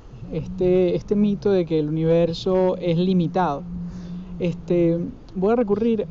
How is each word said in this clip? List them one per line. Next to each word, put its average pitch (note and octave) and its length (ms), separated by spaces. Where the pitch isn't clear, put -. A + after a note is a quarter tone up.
este, F3+ 640
este F#3+ 200
mito G#3 360
de F#3 140
que D#3+ 140
el D3+ 100
universo E3+ 880
es F3 200
limitado, F3 680
este, E3+ 600
voy G3 180
a - 20
recurrir G#3+ 560